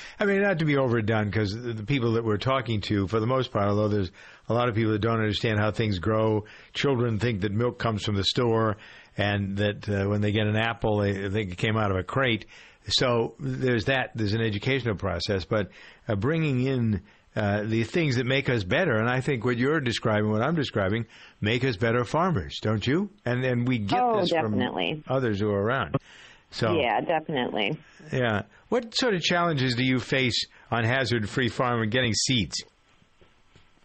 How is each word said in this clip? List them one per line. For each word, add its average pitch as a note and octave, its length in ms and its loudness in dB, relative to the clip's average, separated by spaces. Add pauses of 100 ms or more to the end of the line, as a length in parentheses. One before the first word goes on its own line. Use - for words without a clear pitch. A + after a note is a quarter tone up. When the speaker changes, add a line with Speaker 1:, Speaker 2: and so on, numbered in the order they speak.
(180)
Speaker 1:
I G#3+ 60 0
mean, G3 180 2
not G3 180 2
to D#3+ 60 0
be D3 120 4
overdone, A2+ 520 2
'cause G2+ 220 0
the, A#2 220 -6
the G#2+ 100 -8
people A#2 300 0
that A2+ 100 0
we're G#2+ 140 0
talking A#2+ 460 0
to, G2+ 260 0
for A2 100 0
the A2 80 0
most B2+ 240 0
part, G2+ 160 0
although G#2 220 2
there's G2+ 220 0 (360)
a A2+ 60 -2
lot A#2+ 160 2
of G#2 60 -4
people A2 180 2
that G#2 80 0
don't A2+ 180 0
understand G#2+ 400 0
how G#2+ 120 2
things G#2 280 -2
grow, A2 460 2 (280)
children A#2+ 460 0
think A2+ 220 0
that G#2 100 -2
milk A#2+ 280 0
comes A2 260 -2
from G#2 100 0
the F#2+ 80 0
store, A2+ 540 2 (400)
and G2+ 400 0
that, G#2 320 -2
uh, G2 180 0
when G#2 140 0
they G#2 100 2
get G#2+ 160 2
an G#2+ 80 0
apple, A2 440 0
they G2+ 300 0
think G2+ 220 -4
it F2 60 -10
came A2 180 0
out G#2+ 160 0
of F#2 60 0
a F#2 60 -2
crate. B2 420 0 (420)
So A#2+ 540 0
there's B2+ 440 0
that. C3 300 0
There's G#2+ 180 0
an A2+ 80 0
educational A2+ 540 -2
process, F2+ 480 -2
but, G#2 240 0 (400)
uh, A2 80 0
bringing C#3 500 0
in, A#2 360 0 (340)
uh, G#2 300 0
the A2+ 180 0
things D3 320 0
that B2 100 0
make C3+ 240 0
us A#2 140 0
better, B2+ 360 2
and A#2 100 2
I B2+ 100 0
think B2+ 240 -2
what B2 140 0
you're C#3+ 240 2
describing, G#2+ 500 2
what G#2+ 100 2
I'm D#3 140 2
describing, A2 520 0 (340)
make B2 240 2
us B2 100 0
better A2+ 300 2
farmers, D#3 560 0
don't G#2+ 260 0
you? F3+ 220 0 (160)
And, B2 180 0
and B2 240 0
we B2+ 120 2
get G#2 220 0
Speaker 2:
Oh, A3+ 200 2
Speaker 1:
this E3+ 100 0
Speaker 2:
definitely. A2 760 0
Speaker 1:
from C3 120 -4
others G#2+ 240 0
who G#2+ 80 0
are G2+ 120 2
around. A2+ 360 -2 (520)
So D3+ 300 0
Speaker 2:
Yeah, A#2+ 220 2
definitely. D3 760 -2 (340)
Speaker 1:
Yeah. A#2 320 0 (260)
What A#3 260 -4
sort A#3+ 200 2
of D#3+ 60 -2
challenges D#3 540 0
do B2 80 0
you C3 160 2
face B2+ 460 0 (260)
on A#2 140 0
hazard-free A#2+ 640 0
farming A#2+ 400 0
getting A#2+ 240 0
seeds? G#2+ 500 -2 (1200)